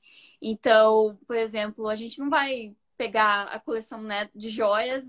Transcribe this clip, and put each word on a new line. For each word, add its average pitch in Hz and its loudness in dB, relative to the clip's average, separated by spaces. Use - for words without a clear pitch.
Então, 220 4
por 240 -6
exemplo, 214 -4
a 220 -2
gente 226 -12
não 285 -4
vai 269 -2
pegar 208 0
a 220 -10
coleção, 220 -8
né, 208 -6
de 214 -12
joias 233 0